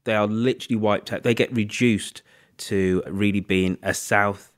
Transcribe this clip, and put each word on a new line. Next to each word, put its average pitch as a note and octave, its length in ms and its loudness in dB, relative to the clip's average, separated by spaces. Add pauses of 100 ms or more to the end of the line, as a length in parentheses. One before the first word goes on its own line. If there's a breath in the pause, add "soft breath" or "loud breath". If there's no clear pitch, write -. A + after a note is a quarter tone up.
They A2+ 100 0
are G#2 140 2
literally A2+ 480 -2
wiped G#2 380 0
out. - 100 -8
They B2 100 2
get B2 220 0
reduced A2 640 0 (360 soft breath)
to F#2 500 0
really G2+ 320 0
being F#2 420 0
a F2+ 120 -2
South G2+ 640 0